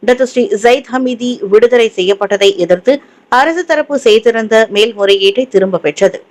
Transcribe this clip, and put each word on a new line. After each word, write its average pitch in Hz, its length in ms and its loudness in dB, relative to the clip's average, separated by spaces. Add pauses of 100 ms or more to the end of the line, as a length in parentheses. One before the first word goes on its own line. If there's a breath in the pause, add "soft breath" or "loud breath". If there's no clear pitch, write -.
டத்து 247 260 0
ஸ்ரீ 247 140 0 (200)
ஜயித் 247 300 0
ஹமீதி 247 400 -4 (180)
விடுதலை 233 460 2
செய்யப்பட்டதை 196 500 -2 (160)
எதிர்த்து 180 300 0 (380 soft breath)
அரசு 311 380 0
தரப்பு 294 260 -2 (100)
செய்திருந்த 220 500 2 (180)
மேல்முறையீட்டை 202 720 0 (100)
திரும்ப 190 300 0
பெற்றது. 160 340 -2 (140)